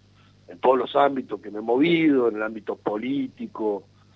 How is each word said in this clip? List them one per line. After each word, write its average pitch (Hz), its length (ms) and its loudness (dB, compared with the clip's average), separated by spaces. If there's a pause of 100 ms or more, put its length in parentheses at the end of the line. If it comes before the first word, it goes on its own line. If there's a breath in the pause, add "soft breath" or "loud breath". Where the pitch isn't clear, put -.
(480)
en 90 100 -20
todos 127 200 4
los 117 180 -4
ámbitos 135 440 0
que 104 100 -16
me 107 100 -8
he - 20 -10
movido, 139 680 4
en 107 80 -2
el 107 60 -4
ámbito 107 340 -6
político, 113 1080 -6 (320)